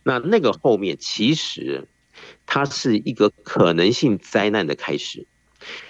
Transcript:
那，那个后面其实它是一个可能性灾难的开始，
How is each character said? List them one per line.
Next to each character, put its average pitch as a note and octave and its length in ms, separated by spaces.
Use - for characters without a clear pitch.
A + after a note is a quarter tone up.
那， C3 160
那 F#3 220
个 B2 120
后 A#2+ 240
面 F#2 220
其 A#2+ 360
实 - 520
它 C#3 180
是 C3+ 320
一 F#2+ 160
个 G#2 180
可 - 280
能 F2 200
性 A#2+ 260
灾 G#2 320
难 G#2 160
的 C#2+ 80
开 D2 220
始， - 300